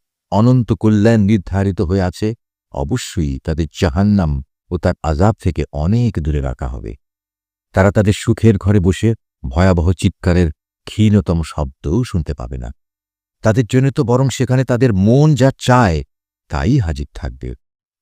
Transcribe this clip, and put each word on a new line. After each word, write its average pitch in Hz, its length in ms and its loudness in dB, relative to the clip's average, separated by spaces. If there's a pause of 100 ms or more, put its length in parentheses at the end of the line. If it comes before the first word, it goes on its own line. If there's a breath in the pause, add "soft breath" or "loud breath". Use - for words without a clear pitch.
(320)
অনন্ত 120 380 2 (100)
কল্যাণ 110 460 4
নির্ধারিত 98 560 -2
হয়ে 92 280 0
আছে, - 180 -6 (460)
অবশ্যই 73 600 -4 (100)
তাদের 80 320 -4
জাহান্নাম 95 560 2 (380)
ও - 80 -8
তার 90 260 -2
আযাব 82 360 0
থেকে 85 220 -4 (120)
অনেক 104 380 0 (120)
দূরে 76 180 -2
রাখা 65 260 -6
হবে। 55 240 -10 (840)
তারা 95 160 4
তাদের 104 260 2
সুখের 110 400 2
ঘরে 104 220 2
বসে 92 300 0 (340)
ভয়াবহ 85 500 2
চিৎকারের 90 560 0 (380)
ক্ষীণতম 101 560 2
শব্দও 76 600 -6
শুনতে 80 300 -6
পাবে 64 240 -10
না। 60 120 -12 (720)
তাদের 110 240 2
জন্য 131 240 0
তো 147 120 -4
বরং 123 260 0
সেখানে 127 360 0
তাদের 123 320 2
মন 120 380 4
যা 127 140 2 (100)
চায় 110 400 2 (520)
তাই 76 280 0
হাজির 80 360 -6
থাকবে, 64 340 -12 (520)